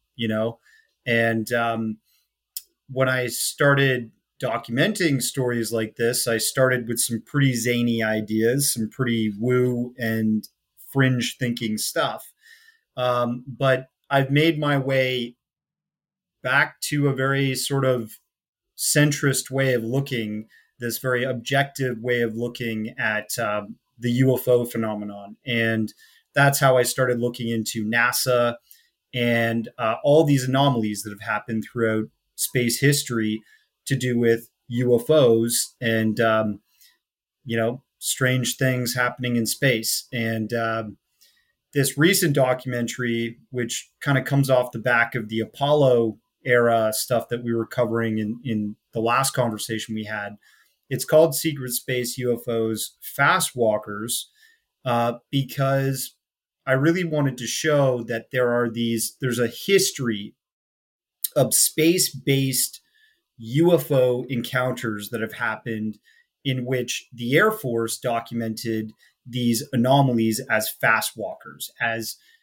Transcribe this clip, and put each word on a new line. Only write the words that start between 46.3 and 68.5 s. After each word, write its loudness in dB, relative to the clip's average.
era 4
stuff -2
that -6
we -2
were 0
covering -2
in, -4
in -4
the -2
last 0
conversation -4
we -6
had, -10
it's -4
called 4
Secret -4
Space -4
U 0
F -8
Os -4
Fast 0
Walkers, -2
uh, -2
because -2
I 2
really 2
wanted 0
to -8
show 2
that -8
there 2
are 0
these, -2
there's -2
a 2
history 0
of 2
space-based 0
U 2
F 0
O 2
encounters -4
that -6
have -6
happened -6
in -2
which -4
the -2
Air 4
Force -4
documented -4